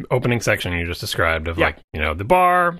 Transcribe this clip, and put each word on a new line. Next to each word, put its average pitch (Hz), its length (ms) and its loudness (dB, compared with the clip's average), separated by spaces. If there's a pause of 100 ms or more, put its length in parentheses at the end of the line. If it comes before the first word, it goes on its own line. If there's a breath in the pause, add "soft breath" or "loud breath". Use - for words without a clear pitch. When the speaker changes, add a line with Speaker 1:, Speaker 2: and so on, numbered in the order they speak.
Speaker 1:
opening 120 300 2
section 104 340 0
you 85 120 -2
just 87 160 -6
described 82 480 -2
of, 82 80 -4
Speaker 2:
Yeah. 160 100 2
Speaker 1:
like, - 100 -6 (160)
you 82 60 -8
know, 76 140 0
the 87 100 -8
bar, 180 560 2